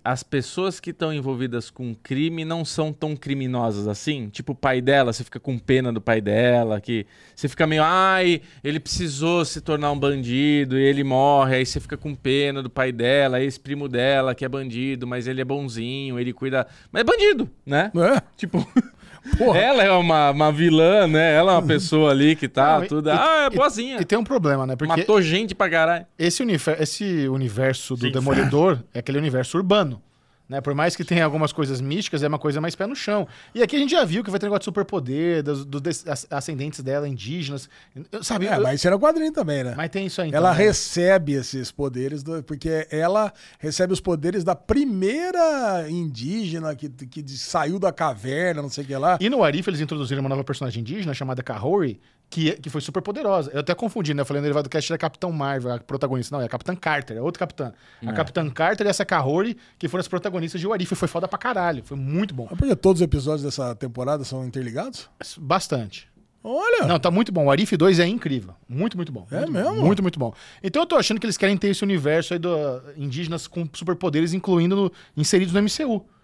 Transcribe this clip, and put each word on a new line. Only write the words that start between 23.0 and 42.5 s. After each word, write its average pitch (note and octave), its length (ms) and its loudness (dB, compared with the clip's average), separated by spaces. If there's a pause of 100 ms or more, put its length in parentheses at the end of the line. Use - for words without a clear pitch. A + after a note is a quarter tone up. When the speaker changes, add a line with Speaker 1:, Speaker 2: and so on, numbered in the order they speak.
Speaker 3:
e, - 20 4
Speaker 1:
"Ah, C#4+ 380 4
é A3+ 40 -2
Speaker 3:
e, G3+ 40 0
Speaker 1:
boazinha." B3+ 440 0
Speaker 3:
e - 40 2
tem G3+ 120 2
um A#3 60 0
problema, D3 440 2
né? C3 80 -2
Porque D#3 240 2
Speaker 1:
Matou G#3 220 6
gente F#3 340 0
pra F#3+ 140 2
caralho. E3 360 2 (140)
Speaker 3:
esse E3+ 240 0
unifer-, D#3+ 380 0
esse D#3+ 480 -2
universo C3 680 -2
do B2 120 -2
Speaker 1:
Sim. C3+ 40 0
Speaker 3:
Demolidor C3+ 680 2 (140)
é B2 60 -4
aquele C3+ 180 -4
universo C3 400 -2
urbano. F3+ 440 2 (480)
Né? C3+ 100 -6
Por C#3 160 -2
mais D#3+ 180 0
que - 120 -6
tenha E3+ 180 2
algumas D#3 300 0
coisas C3+ 260 -2
místicas, D3 420 -4
é D3 60 0
uma D3+ 100 -2
coisa D3 220 -2
mais D#3+ 160 -4
pé F#3+ 100 -6
no B3+ 120 -8
chão. G#3 280 -2 (300)
E A#3 80 4
aqui A#3 140 0
a - 20 4
gente C#4 120 0
já E4 120 4
viu F#3 220 0
que G#3 40 -8
vai G3 80 -2
ter F#3+ 100 -4
negócio G3+ 120 0
de - 60 -6
superpoder, E3 760 -2
das, C#3+ 220 -4
do C#3+ 160 -8
des-, D#3 260 -6
as-, C#3+ 240 -6
ascendentes C#3+ 520 -6
dela, C#3+ 260 -4
indígenas. C#3 640 -8 (420)
Eu, G#3 140 -10
sabe, G3 220 -2
Speaker 2:
É, G#3 100 0
Speaker 3:
eu - 40 2
Speaker 2:
mas C3+ 140 2
isso C#3 120 -4
era F#3+ 120 4
quadrinho D#4 320 2
também, D3+ 320 -2
né? B2 120 -4
Speaker 3:
Mas D#3+ 140 -6
tem G3 160 -6
isso F#3 160 -6
aí, E3 120 -4
Speaker 2:
Ela E3 160 4
Speaker 3:
então, E3 100 4
né? G3+ 80 6
Speaker 2:
recebe F3+ 680 2
esses C3 380 -4
poderes, C#3 520 -6
do... D#3+ 200 -8
porque D#3 480 -4